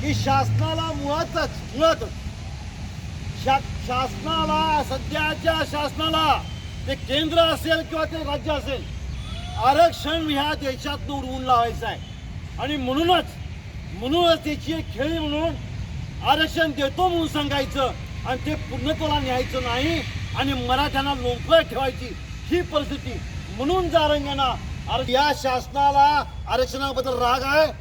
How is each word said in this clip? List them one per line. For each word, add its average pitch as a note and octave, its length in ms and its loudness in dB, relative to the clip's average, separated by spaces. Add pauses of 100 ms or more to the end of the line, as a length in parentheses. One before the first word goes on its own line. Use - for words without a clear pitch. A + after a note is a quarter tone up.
की D4 100 2
शासनाला D#4 800 2
मुळातच, D4 540 -2 (260)
मुळातच D#4 320 2 (1400)
शा-, C4+ 420 0
शासनाला, D4+ 1040 0
सध्याच्या D#4 720 0 (120)
शासनाला, D4+ 680 2 (460)
ते C4+ 60 -2
केंद्र D4+ 440 0
असेल D#4+ 440 4
किंवा D#4+ 220 -2
ते D#4+ 120 -6
राज्य D4 360 -2
असेल, C#4 320 -4 (760)
आरक्षण D#4 720 4
ह्या D4 240 2
देशातनं C#4+ 600 -4
उडवून C4 280 -6
लावायचं A#3 440 4
आहे. F3 140 -4 (600)
आणि C#4+ 140 -2
म्हणूनच, D4+ 480 4 (680)
म्हणूनच D#4+ 440 4
त्याची D4 340 -4
एक D#4+ 220 -4
खेळी D#4 240 0
म्हणून D4+ 320 0 (760)
आरक्षण D#4 420 4
देतो C#4+ 380 2
म्हणून E4 200 2
सांगायचं C#4 640 0 (360)
आणि B3+ 200 -2
ते D4+ 80 0
पूर्णत्वाला D4 640 -2
न्यायचं B3+ 440 0
नाही C#4 400 0 (340)
आणि C#4 160 0
मराठ्यांना C4+ 640 0
लोंबकळत B3+ 480 4
ठेवायची B3 540 -4 (300)
ही E4+ 160 2
परिस्थिती. C#4 580 -4 (360)
म्हणून E4+ 320 0
जारंगांना C#4+ 680 2 (380)
आर-, B3 160 -2
या C#4 240 4 (100)
शासनाला C#4 840 4 (240)
आरक्षणाबद्दल C4 680 0
राग B3+ 240 4
आहे. C#4+ 380 4